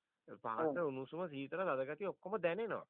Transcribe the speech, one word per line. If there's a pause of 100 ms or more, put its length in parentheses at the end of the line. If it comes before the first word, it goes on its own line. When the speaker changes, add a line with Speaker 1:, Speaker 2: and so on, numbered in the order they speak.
(280)
Speaker 1:
පහස,
Speaker 2:
ඔව්.
Speaker 1:
උණුසුම,
සීතල,
තද
ගතිය
ඔක්කොම
දැනෙනවා.